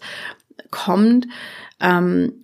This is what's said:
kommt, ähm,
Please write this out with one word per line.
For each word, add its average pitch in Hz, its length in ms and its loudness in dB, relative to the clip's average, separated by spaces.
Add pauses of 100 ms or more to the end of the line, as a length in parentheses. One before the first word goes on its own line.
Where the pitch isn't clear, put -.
(720)
kommt, 226 560 2 (540)
ähm, 180 640 0